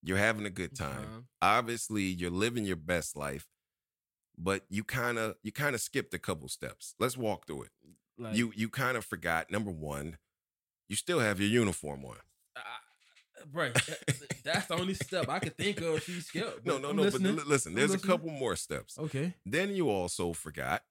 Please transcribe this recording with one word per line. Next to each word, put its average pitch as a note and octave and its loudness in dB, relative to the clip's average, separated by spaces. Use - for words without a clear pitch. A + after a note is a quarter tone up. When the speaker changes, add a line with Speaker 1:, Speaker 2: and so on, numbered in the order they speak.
Speaker 1:
You're F#2 4
having G#2 4
a G2+ -4
good F#2 -6
Speaker 2:
Good - -14
Speaker 1:
time. C#2 -4
Speaker 2:
time. A2+ -14
Speaker 1:
Obviously, A2 4
you're F2+ 0
living G#2+ 0
your F#2 0
best D#2+ -2
life, C#2+ -6
but F#2 -2
you G2 -2
kinda, A#2 0
you G#2+ -6
kinda C#3+ 0
skipped - -2
a F2+ -4
couple D#2 -4
steps. - -10
Let's A#2+ 0
walk G#2+ -2
through C#2+ -8
it. - -16
Speaker 2:
Like A2 -4
Speaker 1:
You, A2+ 2
you G#2+ -2
kinda B2+ 0
forgot, E2 -2
number G2+ 0
one, D2+ -6
you G2+ -2
still E3+ 2
have G#2 4
your G2+ 6
uniform E2+ 2
on. A#1+ -14
Speaker 2:
Uh, B2 -10
right. C#3+ 0
That, B2+ 0
that's F3 0
the E3+ -2
only F3+ 0
step F3 -2
I E3 0
could D#3+ -4
think G3+ 0
of D#3+ 0
she F3 -6
skipped, - -4
Speaker 1:
<laughs> - -
No, E3+ 4
Speaker 2:
but C3 0
Speaker 1:
no, C#3+ -2
Speaker 2:
I'm - 2
Speaker 1:
no, F#3+ 6
Speaker 2:
listening. G3 4
Speaker 1:
but D3+ -2
li-, D3 0
listen, B2 4
Speaker 2:
I'm F#2+ 0
Speaker 1:
there's C#3+ 6
a F#3+ 4
Speaker 2:
listening. F#3+ 0
Speaker 1:
couple E3 2
more C3+ 0
steps. - -6
Speaker 2:
Okay. D#3 -2
Speaker 1:
Then F3 2
you F3 4
also F2+ 2
forgot D2 -2